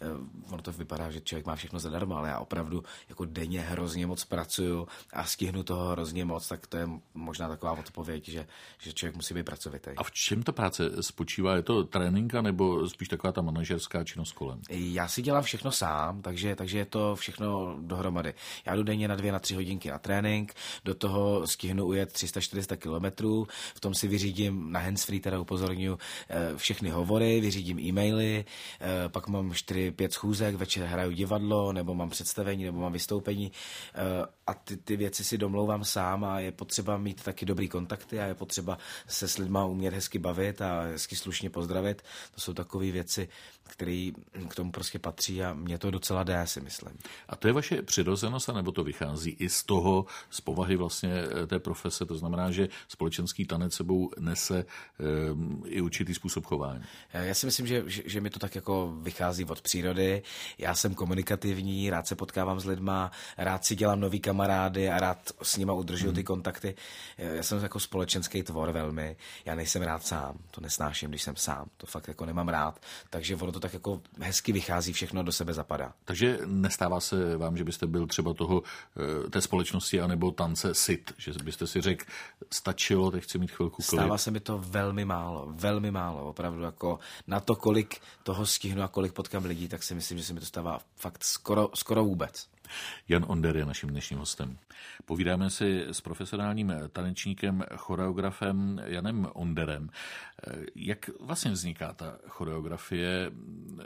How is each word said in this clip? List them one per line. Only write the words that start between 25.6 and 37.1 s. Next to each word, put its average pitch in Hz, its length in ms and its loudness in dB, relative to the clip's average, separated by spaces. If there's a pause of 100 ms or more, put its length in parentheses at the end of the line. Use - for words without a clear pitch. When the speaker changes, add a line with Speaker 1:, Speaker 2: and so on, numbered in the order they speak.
Speaker 1:
eh, 85 280 0
všechny - 320 0
hovory, 110 520 6
vyřídím 92 380 0
e-maily, 107 640 4 (360)
eh, 90 280 0
pak 90 180 -4
mám 95 260 0
čtyři, 92 380 0
pět 90 220 0
schůzek, 104 420 2
večer 92 300 0
hraju 90 260 0
divadlo, 101 640 4
nebo 90 220 0
mám 87 140 -2
představení, 98 540 -2
nebo 87 160 -2
mám 90 140 0
vystoupení, 101 580 0 (440)
eh, 92 320 0 (200)
a 95 60 2
ty, - 240 -8
ty 104 180 -2
věci 101 280 0
si 110 140 0
domlouvám 104 480 2
sám 98 380 2
a 98 160 0
je 92 120 -2
potřeba 101 460 -2
mít 101 260 -4